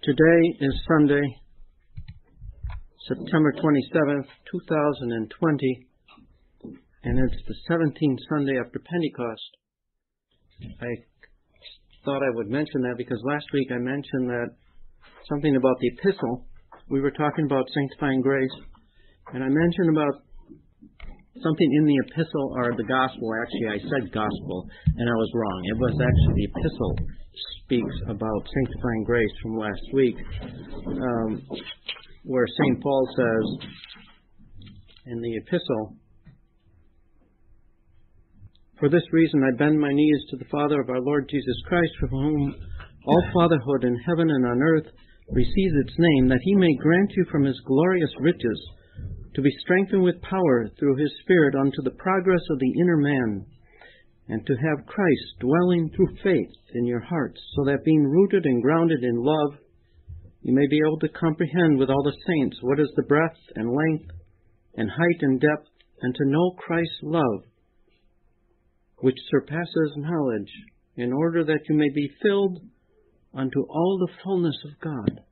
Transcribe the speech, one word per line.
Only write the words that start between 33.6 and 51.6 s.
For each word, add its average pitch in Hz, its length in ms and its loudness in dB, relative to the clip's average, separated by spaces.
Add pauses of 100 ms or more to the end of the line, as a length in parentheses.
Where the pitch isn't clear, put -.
in 120 140 -8
the 113 160 -4
epistle, 110 600 -4 (2750)
"For 143 120 2
this 165 120 4 (100)
reason 160 320 4
I 131 140 0
bend 151 220 2
my 147 120 0
knees 147 380 2
to 135 80 -10
the - 140 -12
Father 147 300 0
of 123 80 -4
our 127 120 -2
Lord 139 260 0
Jesus 123 380 -2
Christ, 170 260 0 (100)
from 139 80 -2
whom 143 460 0 (520)
all 170 160 6 (100)
fatherhood 143 520 4
in 120 100 2
heaven 165 340 0
and 131 160 2
on 123 160 0
earth 156 300 2 (400)
receives 180 440 2 (120)
its - 100 -10
name, 151 300 6
that 127 160 2
he 190 100 2
may 180 220 6
grant 180 400 2
you 180 160 2
from 143 140 2
his 131 160 -2
glorious 165 580 2
riches 123 500 -2 (640)
to 139 80 -2
be 139 100 4 (100)
strengthened 190 420 2
with 175 180 0
power 139 460 2 (100)
through 139 200 2
his 147 240 -2
Spirit 151 340 4
unto 139 260 0